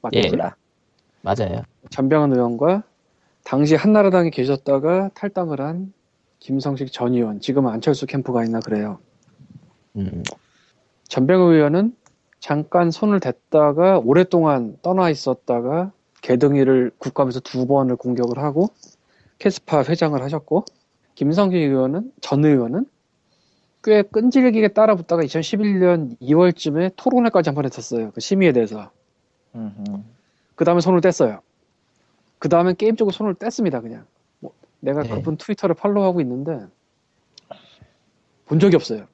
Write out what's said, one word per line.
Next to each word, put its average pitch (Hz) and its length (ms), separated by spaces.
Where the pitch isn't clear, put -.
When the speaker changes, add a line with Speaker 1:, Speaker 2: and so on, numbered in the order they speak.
Speaker 1:
맞겠지? - 340
Speaker 2:
예. - 140
맞아요. 110 400
Speaker 1:
전병헌 143 420
의원과 127 500
당시 147 320
한나라당에 190 540
계셨다가 143 840
탈당을 175 460
한 175 320
김성식 135 520
전 123 220
의원, 110 260
지금은 135 320
안철수 139 340
캠프가 123 380
있나 113 160
그래요. 107 380
Speaker 2:
음. 92 280
Speaker 1:
전병헌 170 460
의원은 160 420
잠깐 160 500
손을 202 300
댔다가 151 800
오랫동안 143 840
떠나 185 260
있었다가 135 840
개등이를 131 800
국감에서 131 420
두 127 260
번을 131 300
공격을 123 420
하고 151 300
캐스파 160 460
회장을 151 360
하셨고, 151 440
김성식 180 460
의원은, 143 600
전 143 240
의원은 143 420
꽤 214 200
끈질기게 226 680
따라붙다가 190 540
이천십일 196 580
년 165 400
이월쯤에 165 760
토론회까지 226 540
한 139 40
번 143 120
했었어요. 117 460
그 113 80
심의에 190 320
대해서. 107 380
Speaker 3:
음흠. 104 480
Speaker 1:
그 165 80
다음에 175 160
손을 175 200
뗐어요. 151 400
그 - 100
다음엔 175 280
게임 220 200
쪽으로 208 160
손을 208 220
뗐습니다, 196 480
그냥. 113 240
뭐, - 120
내가 143 220
Speaker 2:
네. 113 80
Speaker 1:
그분 107 260
트위터를 196 380
팔로우하고 196 480
있는데 131 440
본 160 140
적이 180 160
없어요. 113 380